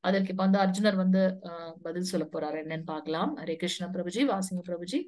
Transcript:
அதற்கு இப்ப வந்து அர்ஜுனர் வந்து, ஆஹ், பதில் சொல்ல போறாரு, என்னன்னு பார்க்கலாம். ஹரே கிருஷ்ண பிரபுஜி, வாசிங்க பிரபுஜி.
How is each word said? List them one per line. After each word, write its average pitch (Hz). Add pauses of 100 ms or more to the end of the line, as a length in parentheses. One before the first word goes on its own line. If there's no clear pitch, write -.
அதற்கு 190
இப்ப 190
வந்து 196
அர்ஜுனர் 196
வந்து, 185 (240)
ஆஹ், 165
பதில் 180
சொல்ல 165
போறாரு, 156
என்னன்னு 160
பார்க்கலாம். 160
ஹரே 160
கிருஷ்ண 180
பிரபுஜி, 185
வாசிங்க 190
பிரபுஜி. 180